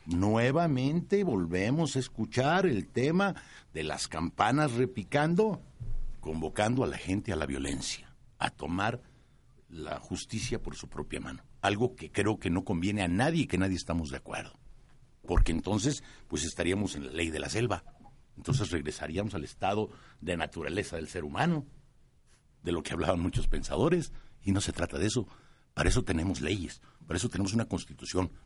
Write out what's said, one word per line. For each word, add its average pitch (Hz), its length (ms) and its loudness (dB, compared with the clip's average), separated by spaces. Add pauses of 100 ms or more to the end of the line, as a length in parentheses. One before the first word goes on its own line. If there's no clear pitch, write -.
(320)
nuevamente 147 920 2
volvemos 110 720 2
a - 20 0
escuchar 135 680 2
el 107 220 2
tema 175 460 2 (400)
de 80 80 -4
las 76 260 -4
campanas 110 640 2
repicando, 147 880 2 (600)
convocando 104 640 0
a - 20 0
la 78 120 -2
gente 95 340 -2
a 80 40 0
la 78 100 0
violencia, 67 680 -4 (240)
a - 120 0
tomar 98 500 -2 (680)
la 78 300 -8
justicia - 640 -6
por - 140 -8
su - 120 -14
propia - 320 -8
mano. - 220 -10 (180)
Algo 104 360 2
que 78 160 -12
creo 104 260 2
que 92 120 -2
no 92 140 2
conviene 98 380 0
a 90 60 2
nadie 139 340 2
y - 40 -2
que - 120 0
nadie 95 180 2
estamos 82 340 -2
de 67 80 -6
acuerdo. - 340 -10 (760)
Porque 87 260 6
entonces, 104 500 0 (260)
pues 76 160 -2
estaríamos 90 500 0
en 71 120 -8
la 65 60 -10
ley 82 180 0
de 78 100 -4
la 71 80 -4
selva. 101 360 0 (520)
Entonces - 340 0
regresaríamos 85 640 -4
al 78 100 -6
estado 104 460 -2 (300)
de 85 160 -2
naturaleza 82 600 -4
del 80 120 -6
ser 87 160 -6
humano, 139 400 0 (1000)
de 85 100 -2
lo 82 100 0
que - 100 -8
hablaban 85 280 2
muchos 92 280 2
pensadores, 135 640 2 (300)
y 98 100 2
no 98 80 2
se - 120 -2
trata 82 260 -2
de 85 80 2
eso. 110 200 0 (480)
Para 76 140 2
eso 123 160 6
tenemos 82 380 0
leyes, 85 400 -4 (240)
para 85 100 -2
eso 120 140 0
tenemos 98 240 0
una 113 100 2
constitución, 87 640 -4 (160)